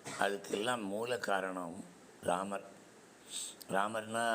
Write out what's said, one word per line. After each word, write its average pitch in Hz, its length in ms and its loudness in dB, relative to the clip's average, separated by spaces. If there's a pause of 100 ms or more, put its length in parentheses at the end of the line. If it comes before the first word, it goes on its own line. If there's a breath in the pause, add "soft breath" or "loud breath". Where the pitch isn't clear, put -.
(200)
அதுக்கெல்லாம் 104 600 2
மூல 110 360 0
காரணம் 92 680 0 (380)
ராமர். 98 500 0 (1000 loud breath)
ராமர்னா 110 640 2